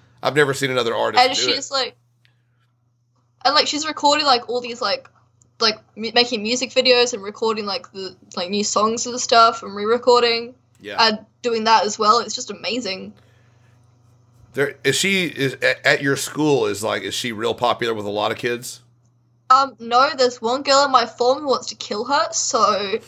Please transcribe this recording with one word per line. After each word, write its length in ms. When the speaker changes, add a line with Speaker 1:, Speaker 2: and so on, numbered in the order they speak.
Speaker 1:
I've 140
never 180
seen 180
another 240
artist 280
Speaker 2:
And 100
Speaker 1:
do 80
Speaker 2:
she's 280
Speaker 1:
it. 40
Speaker 2:
like, 220
and, 100
like, 120
she's 200
recording, 380
like, 240
all 100
these, 220
like, 260
like, 160
mu-, 180
making 300
music 280
videos 420
and 100
recording, 420
like, 280
the, 200
like, 140
new 140
songs 420
and 160
stuff 420
and 120
re-recording 760
Speaker 1:
Yeah. 180
Speaker 2:
and 200
doing 220
that 200
as 140
well. 200
It's 160
just 140
amazing. 640
Speaker 1:
There, 300
is 120
she, 320
is 340
at, 240
at 160
your 160
school, 480
is, 180
like, 200
is 100
she 180
real 220
popular 400
with 120
a 40
lot 220
of 60
kids? 440
Speaker 2:
Um, 300
no, 380
there's 240
one 220
girl 220
in 60
my 140
form 340
who 80
wants 200
to 80
kill 300
her, 260
so, 760